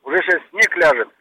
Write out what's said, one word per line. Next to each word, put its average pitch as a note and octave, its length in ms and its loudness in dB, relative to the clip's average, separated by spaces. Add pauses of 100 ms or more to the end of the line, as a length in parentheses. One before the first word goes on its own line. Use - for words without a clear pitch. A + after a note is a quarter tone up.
уже C#3+ 140 -4
сейчас F3+ 320 -2
снег G#3+ 280 -2
ляжет, C#3+ 300 2 (140)